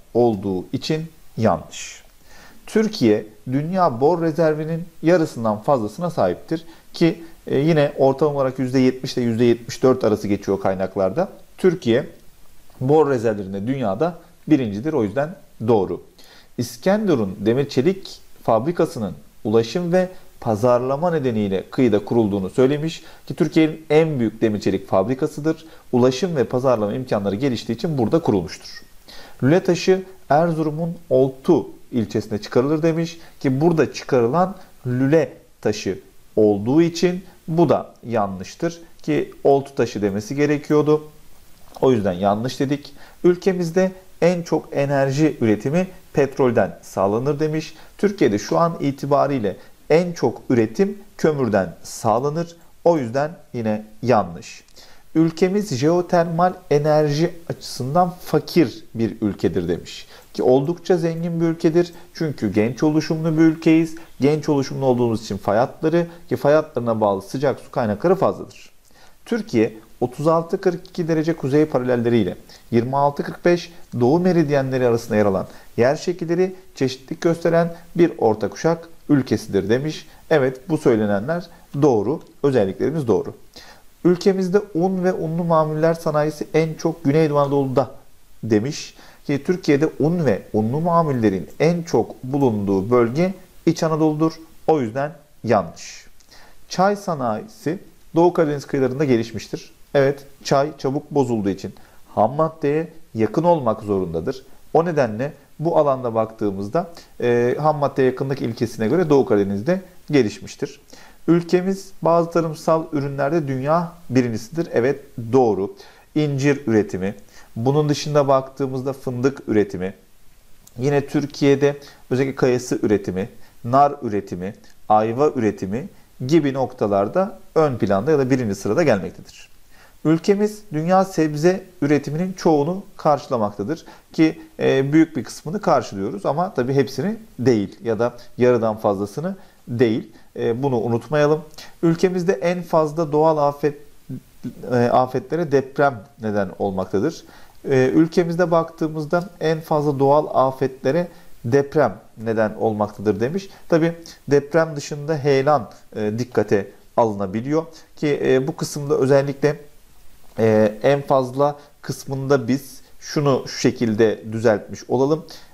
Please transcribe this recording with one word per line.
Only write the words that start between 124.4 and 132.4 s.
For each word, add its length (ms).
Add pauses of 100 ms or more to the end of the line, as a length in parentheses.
ayva 460
üretimi 540 (380)
gibi 260
noktalarda 880 (160)
ön 220
planda 340
ya 80
da 100
birinci 260
sırada 280
gelmektedir. 680 (520)
"Ülkemiz 560 (120)
dünya 320
sebze 580 (180)
üretiminin 520
çoğunu 500 (140)